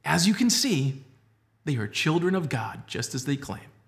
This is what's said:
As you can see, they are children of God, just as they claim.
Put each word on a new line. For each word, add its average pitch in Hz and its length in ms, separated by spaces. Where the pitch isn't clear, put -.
As 170 220
you 214 60
can 240 160
see, 139 540
they 151 100
are 107 120
children 170 480
of 165 140
God, - 380
just - 280
as 131 100
they 143 100
claim. - 280